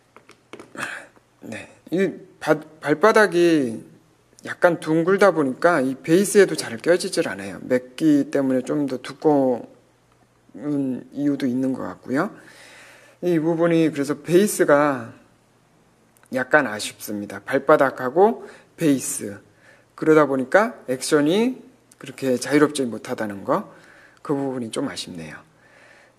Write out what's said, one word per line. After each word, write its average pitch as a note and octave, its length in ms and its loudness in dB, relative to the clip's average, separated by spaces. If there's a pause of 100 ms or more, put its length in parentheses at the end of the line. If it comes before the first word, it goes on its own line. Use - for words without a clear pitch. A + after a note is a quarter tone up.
(1400)
네, - 300 -14 (220)
이 F3 200 0 (280)
바-, D3+ 200 0 (220)
발바닥이 E3+ 1040 2 (600)
약간 F3 340 0
둥글다 F3+ 520 2
보니까 D#3 500 0
이 C3 140 -2
베이스에도 F#3 600 4
잘 - 220 -8
껴지질 F3 520 0
않아요. F#2+ 320 -10
맥기 C#3 680 0
때문에 C3 300 0
좀 D3 260 -2
더 C3 100 -6
두꺼운 C3+ 680 0 (1500)
이유도 C#3 340 -2
있는 C3 260 -2
것 G#2 100 -8
같고요. B2+ 480 -6 (880)
이 F3 180 0
부분이 E3 520 2
그래서 C#3+ 300 -4
베이스가 D3 920 2 (1200)
약간 C3 340 2
아쉽습니다. G#2 800 -10
발바닥하고 C#3+ 1000 2 (300)
베이스. B2 600 -2 (560)
그러다 D#3 320 4
보니까 C#3 480 2 (140)
액션이 D#3+ 760 0 (340)
그렇게 C3 400 -4
자유롭지 C#3+ 480 2
못하다는 G#2+ 600 -8
거, E3 280 -4 (480)
그 D3+ 140 -4
부분이 C3 360 -6
좀 - 180 -6
아쉽네요. - 460 -14 (840)